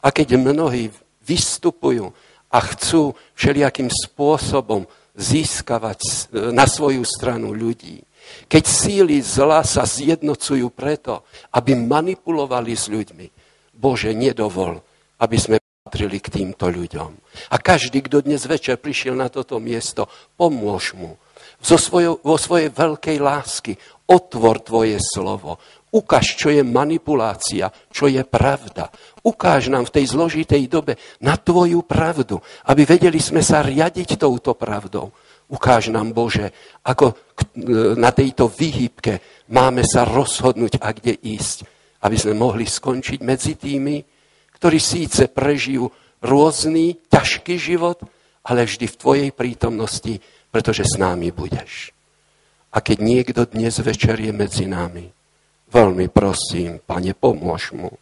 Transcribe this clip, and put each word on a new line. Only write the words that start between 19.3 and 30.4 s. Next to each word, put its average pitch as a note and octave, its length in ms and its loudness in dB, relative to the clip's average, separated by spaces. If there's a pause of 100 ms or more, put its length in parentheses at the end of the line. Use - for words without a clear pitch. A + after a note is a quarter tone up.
toto B2+ 320 -6
miesto, A2+ 480 -6 (240)
pomôž A#2 640 -2
mu. E2 200 -14 (440)
Zo E3 160 6
svojou, E3+ 440 2
vo D3+ 160 2
svojej D#3 360 0
veľkej D#3 480 -2
lásky C#3+ 520 -4 (360)
otvor A#2 520 4
Tvoje A2+ 400 0
slovo. F#2+ 600 -6 (320)
Ukáž, - 420 2
čo - 160 0
je D3 140 4
manipulácia, B2+ 1040 -2 (160)
čo - 240 0
je C3 160 -2
pravda. A2+ 640 -2 (320)
Ukáž C#3+ 480 2
nám B2 160 0
v - 140 -4
tej C#3 100 2
zložitej D#3 560 0